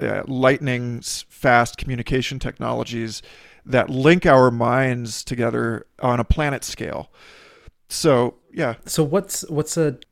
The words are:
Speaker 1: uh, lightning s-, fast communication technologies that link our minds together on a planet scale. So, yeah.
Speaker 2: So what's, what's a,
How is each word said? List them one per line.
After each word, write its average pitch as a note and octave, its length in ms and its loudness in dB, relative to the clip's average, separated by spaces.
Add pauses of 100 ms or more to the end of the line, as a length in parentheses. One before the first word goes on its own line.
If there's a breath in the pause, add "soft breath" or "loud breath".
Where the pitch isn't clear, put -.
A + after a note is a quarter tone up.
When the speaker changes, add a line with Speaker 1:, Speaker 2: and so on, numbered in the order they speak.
Speaker 1:
uh, G#2 260 -4
lightning B2+ 680 0
s-, - 320 -10
fast A#2+ 480 2
communication B2+ 600 -4
technologies A#2+ 840 -6 (440 loud breath)
that B2 240 0
link D3+ 360 4
our C3 240 8
minds A#2+ 720 -2
together A#2 640 -4 (140)
on B2 200 0
a A#2 40 -2
planet D3 400 0
scale. - 480 -10 (760 soft breath)
So, B2 480 2 (160)
yeah. B2+ 240 -4 (100)
Speaker 2:
So - 180 -2
what's, F3 460 -2
what's D3+ 280 -4
a, D3 220 0 (120)